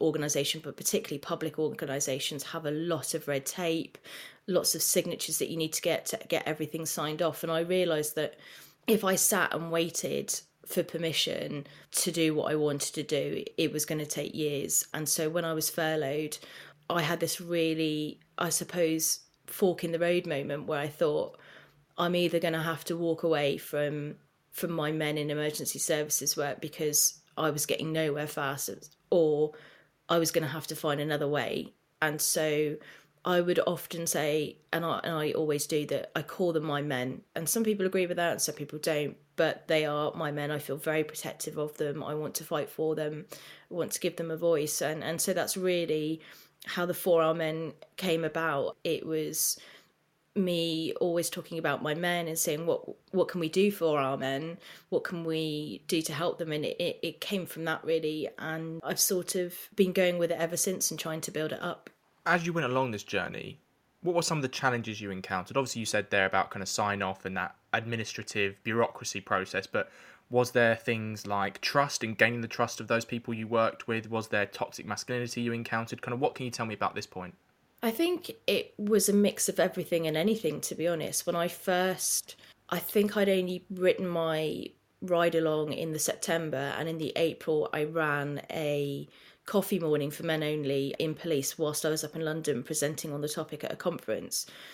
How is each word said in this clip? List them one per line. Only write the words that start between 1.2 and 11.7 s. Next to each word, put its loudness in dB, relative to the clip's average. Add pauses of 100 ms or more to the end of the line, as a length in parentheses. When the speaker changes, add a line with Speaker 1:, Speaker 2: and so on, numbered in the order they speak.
Speaker 1:
organisations, -2
have -6
a 0
lot -2
of -4
red -2
tape, -2 (480)
lots 2
of -4
signatures 0
that 0
you -4
need 0
to -2
get 0
to -4
get 0
everything -4
signed -2
off. 0
And -2
I 2
realised 2
that -2 (520)
if 6
I 4
sat 2
and -4
waited 0 (280)
for 0
permission -2 (260)